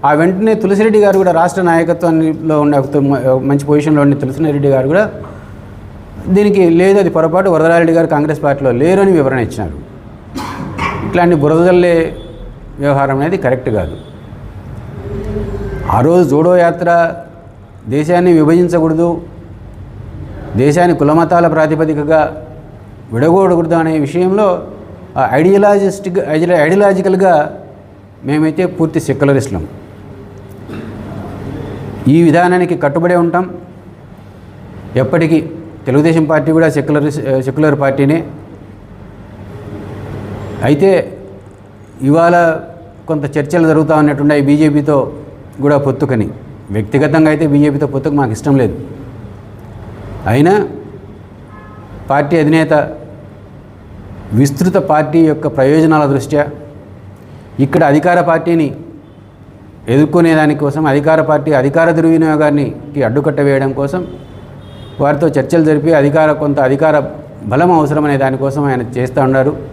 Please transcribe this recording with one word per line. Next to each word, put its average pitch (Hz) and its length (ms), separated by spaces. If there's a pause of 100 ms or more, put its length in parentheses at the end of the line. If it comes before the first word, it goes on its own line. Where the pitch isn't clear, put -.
ఆ - 20 (100)
వెంటనే 190 420
తులసిరెడ్డి 208 420
గారు 196 180
కూడా 185 180
రాష్ట్ర 175 220
నాయకత్వంలో 160 1000
ఉండే 147 140
ఒక 135 160
తు-, 143 80 (480)
మంచి 139 200
పొజిషన్లో 147 320
ఉండే 143 200
తులసిరెడ్డి 143 460
గారు 131 240
కూడా 202 120 (1300)
దీనికి 196 260 (180)
లేదు, 196 220
అది 175 140
పొరపాటు, 165 380
వరదరారెడ్డి 165 440
గారు 165 180
కాంగ్రెస్ 151 300
పార్టీలో 135 260 (100)
లేరు 185 220
అని 196 140
వివరణ 131 280
ఇచ్చినారు. 87 300 (1300)
ఇట్లాంటి 175 360
బురదల్లే 175 540 (840)
వ్యవహారం 139 400
అనేది 165 180 (100)
కరెక్ట్ 127 320
కాదు. 80 180 (2000)
ఆ 113 100
రోజు 175 260
జోడో 165 240
యాత్ర 170 320 (1080)
దేశాన్ని 175 420
విభజించకూడదు, 165 680 (1500)
దేశాన్ని 170 380
కులమతాల 165 540
ప్రాతిపదికగా 156 680 (920)
విడగొడకూడదు 170 680
అనే 160 100 (140)
విషయంలో 185 420 (680)
ఆ 135 40 (180)
ఐడియాలజిస్టిక్-, 196 840 (100)
ఐడియా-, 170 320
ఐడియాలజికల్‌గా 185 680 (960)
మేమైతే 156 380
పూర్తి 160 400
సెక్యులరిస్టులం. 127 560 (2500)
ఈ 165 120
విధానానికి 175 560
కట్టుబడే 165 400
ఉంటాం. 175 220 (1600)
ఎప్పటికీ 160 360 (480)
తెలుగుదేశం 156 460
పార్టీ 151 240
కూడా 160 200
సెక్యులరిస్-, 147 460 (240)
సెక్యులర్ 143 380
పార్టీనే. 139 340 (2500)
అయితే 147 220 (1160)
ఇవాళ 170 280 (720)
కొంత 151 160 (120)
చర్చలు 160 360
జరుగుతూ 156 300
ఉన్నట్టున్నాయి 147 480
బీజేపీతో 147 480 (640)
కూడా 143 240
పొత్తుకని. 127 420 (420)
వ్యక్తిగతంగా 143 600
అయితే 156 200
బీజేపీతో 143 340
పొత్తుకు 143 340
మాకు 120 160
ఇష్టం 185 200
లేదు. 120 200 (1600)
అయినా 151 220 (1600)
పార్టీ 147 320
అధినేత 156 300 (1600)
విస్తృత 143 440
పార్టీ 156 420
యొక్క 156 280
ప్రయోజనాల 151 600
దృష్ట్యా 139 400 (1120)
ఇక్కడ 156 240
అధికార 156 360
పార్టీని 165 540 (1120)
ఎదుర్కొనే 156 460
దానికోసం, 147 520
అధికార 147 340
పార్టీ 151 320
అధికార 143 380
దుర్వినియోగానికి 156 1120
అడ్డుకట్ట 139 380
వేయడం 139 320
కోసం 139 340 (920)
వారితో 147 280
చర్చలు 147 360
జరిపి 156 300
అధికార, 151 380
కొంత 143 280
అధికార 143 380 (460)
బలం 147 280
అవసరమనే 151 440
దానికోసం 135 480
ఆయన 127 180 (160)
చేస్తూ 123 240
ఉన్నారు. 135 340 (160)